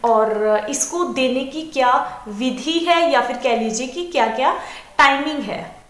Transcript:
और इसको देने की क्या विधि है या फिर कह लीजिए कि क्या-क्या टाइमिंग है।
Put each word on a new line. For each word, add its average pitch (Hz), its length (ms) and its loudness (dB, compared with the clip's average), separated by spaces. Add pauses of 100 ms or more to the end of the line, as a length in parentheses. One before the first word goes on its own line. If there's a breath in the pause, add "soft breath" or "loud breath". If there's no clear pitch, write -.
और 214 520 2 (140)
इसको 339 340 -2
देने 262 400 0
की 311 180 -8
क्या 262 680 0
विधि 254 500 -2
है 339 340 4
या 247 80 6
फिर 240 160 -2
कह 240 200 0
लीजिए 220 300 -2
कि 349 200 -8
क्या-क्या 240 520 0 (400 loud breath)
टाइमिंग 285 420 4
है। 190 360 -8 (140)